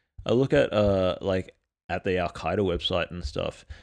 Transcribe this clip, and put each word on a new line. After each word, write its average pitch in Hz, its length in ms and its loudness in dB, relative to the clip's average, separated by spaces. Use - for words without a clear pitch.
I 107 60 2
look 131 200 2
at, 139 220 2
uh, 98 480 2
like, 92 340 -2
at 90 160 -6
the 90 140 2
Al 85 100 0
Qaeda 85 300 -4
website 87 520 0
and 85 140 -10
stuff, - 400 -6